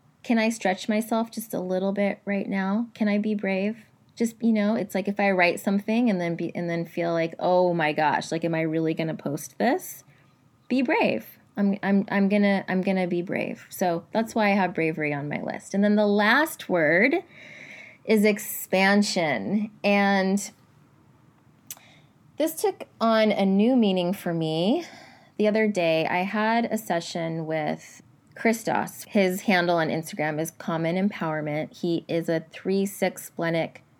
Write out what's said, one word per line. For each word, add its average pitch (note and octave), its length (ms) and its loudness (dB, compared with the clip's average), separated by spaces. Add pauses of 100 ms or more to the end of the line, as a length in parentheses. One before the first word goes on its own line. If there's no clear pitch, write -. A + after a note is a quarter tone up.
(220)
can A3+ 160 2
I A3 120 2
stretch G3 360 -4
myself A3+ 440 -2
just - 240 -10
a - 60 -4
little F#3 320 -2
bit G3+ 340 0
right G3+ 200 -4
now? G3 460 -2
Can G#3+ 160 0
I G#3 80 2
be G#3+ 180 -2
brave? G3+ 520 -4 (280)
Just, A#3 280 -2
you A3+ 100 2
know, G#3+ 220 2
it's G3+ 200 -4
like G3 140 -2
if G3+ 100 -2
I G3+ 120 4
write F3+ 280 4
something A3 520 0
and F#3 100 0
then E3+ 160 -2
be, E3+ 180 -6
and F3 140 -4
then E3+ 160 -2
feel E3+ 280 -4
like, E3 260 -2
"Oh F3+ 340 4
my D#3 200 2
gosh, D3+ 380 0
like, D#3+ 140 -2
am E3 100 0
I D#3+ 60 0
really D#3+ 320 0
gonna D#3+ 220 -4
post - 420 -8
this?" C4 480 -2 (640)
Be B3+ 140 0
brave. B3+ 440 0 (300)
I'm, G3+ 260 0
I'm, G3 280 2
I'm G3 180 2
gonna, G3+ 400 2
I'm F#3 140 0
gonna F#3+ 240 0
be F3 160 -2
brave. - 480 -6
So E3+ 420 -2
that's A3+ 220 -2
why G#3 160 2
I G3 40 4
have F#3 200 2
bravery D#3 400 -2
on C#3+ 160 -4
my - 120 -4
list. - 300 -8
And G3 100 2
then G#3 140 4
the G#3 100 4
last G#3 600 2
word F3+ 480 4 (880)
is G#3 200 4
expansion. G3 1500 0 (120)
And G3 680 2 (1900)
this D#4 160 -2
took - 300 -4 (160)
on A3 320 4
a - 120 0
new G3+ 320 4
meaning F#3+ 360 2
for F3+ 200 -4
me. E3 520 0 (520)
The G#3+ 100 2
other G#3+ 220 2
day, E3 380 2
I F3+ 120 0
had G#3+ 480 0
a A3 120 -4
session E3 680 -4
with D#3 560 -4 (320)
Christos. - 720 -2
His F#3+ 380 0
handle F3 340 2
on D#3+ 120 0
Instagram D#3 520 -4
is D#3+ 100 -4
Common E3 460 -4
Empowerment. D#3 800 -4
He E3+ 320 -2
is E3 200 -2
a E3 220 -2
three G3 360 -2
six F#3 400 -4
splenic E3 580 -4 (160)